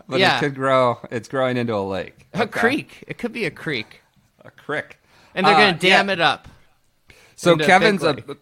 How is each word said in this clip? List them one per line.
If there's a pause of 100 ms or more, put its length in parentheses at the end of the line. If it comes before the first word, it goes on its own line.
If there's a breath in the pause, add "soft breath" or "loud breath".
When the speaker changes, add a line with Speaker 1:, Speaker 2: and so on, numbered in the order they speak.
Speaker 1:
but
Speaker 2:
Yeah.
Speaker 1:
it
could
grow. (140)
It's
growing
into
a
lake.
Speaker 2:
A
Speaker 1:
Okay.
Speaker 2:
creek.
It
could
be
a
creek. (420)
Speaker 1:
A
creek. (380 soft breath)
Speaker 2:
And
they're
Speaker 1:
Uh,
Speaker 2:
gonna
dam
Speaker 1:
yeah.
Speaker 2:
it
up (880 soft breath)
Speaker 1:
So
Speaker 2:
into
a
Speaker 1:
Kevin's
Speaker 2:
big
Speaker 1:
a
Speaker 2:
lake.